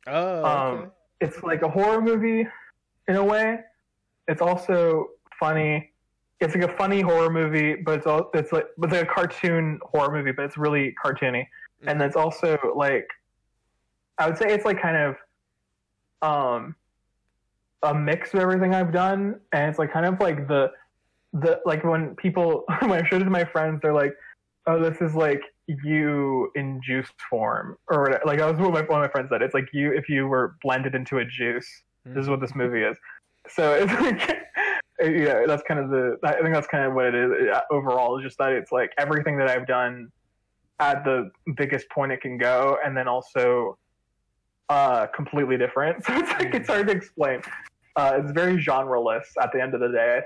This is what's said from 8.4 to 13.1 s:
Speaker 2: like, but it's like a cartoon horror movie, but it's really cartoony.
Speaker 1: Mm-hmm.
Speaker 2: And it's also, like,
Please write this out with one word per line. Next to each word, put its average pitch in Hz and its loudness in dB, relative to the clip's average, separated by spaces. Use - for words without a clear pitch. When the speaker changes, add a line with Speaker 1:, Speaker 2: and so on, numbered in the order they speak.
Speaker 2:
like, 160 0
but 160 -2
it's 170 2
like 165 -2
a - -4
cartoon 165 -2
horror 143 0
movie, 139 -2
but 143 -4
it's 143 -10
really 147 0
cartoony. 131 -2
Speaker 1:
Mm-hmm. 143 -6
Speaker 2:
And 147 -2
it's 139 0
also, 160 2
like, 139 0